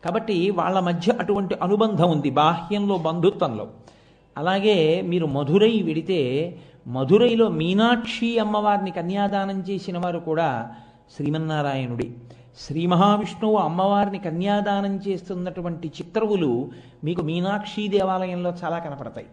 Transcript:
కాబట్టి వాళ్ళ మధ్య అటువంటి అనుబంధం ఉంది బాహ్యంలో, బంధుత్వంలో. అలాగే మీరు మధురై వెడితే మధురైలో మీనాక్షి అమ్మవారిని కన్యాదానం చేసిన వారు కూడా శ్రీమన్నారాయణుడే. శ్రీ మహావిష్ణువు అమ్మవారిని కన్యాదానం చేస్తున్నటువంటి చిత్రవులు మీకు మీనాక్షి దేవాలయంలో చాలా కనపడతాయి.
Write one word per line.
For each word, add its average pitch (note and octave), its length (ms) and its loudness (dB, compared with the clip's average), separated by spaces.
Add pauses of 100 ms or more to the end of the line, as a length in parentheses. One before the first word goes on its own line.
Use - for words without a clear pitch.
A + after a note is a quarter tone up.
కాబట్టి F#3+ 460 0
వాళ్ళ F3+ 300 0
మధ్య F3 320 0
అటువంటి G3 500 0
అనుబంధం F#3+ 480 4
ఉంది D3 200 2
బాహ్యంలో, E3+ 680 2
బంధుత్వంలో. D#3+ 720 0 (720)
అలాగే F3+ 640 2
మీరు F3 260 0
మధురై F3 560 4
వెడితే D#3+ 760 -2 (280)
మధురైలో G#3+ 640 4
మీనాక్షి A3+ 880 0
అమ్మవారిని G#3 520 0
కన్యాదానం G3 680 -2
చేసిన F#3 380 -6
వారు F3 200 -4
కూడా D#3 520 -2 (460)
శ్రీమన్నారాయణుడే. C#3+ 920 -2 (500)
శ్రీ D#3+ 260 -4
మహావిష్ణువు G#3 720 2
అమ్మవారిని G3 600 0
కన్యాదానం G3+ 760 -2
చేస్తున్నటువంటి F3+ 920 -6
చిత్రవులు E3+ 840 -2 (340)
మీకు F3 180 -2
మీనాక్షి G3 680 -2
దేవాలయంలో F#3 680 0 (100)
చాలా E3+ 140 -2
కనపడతాయి. C3+ 540 -12